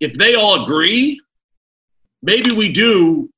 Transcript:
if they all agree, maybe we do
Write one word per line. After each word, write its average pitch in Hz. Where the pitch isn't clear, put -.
if 143
they 220
all 208
agree, 196
maybe 233
we 214
do 170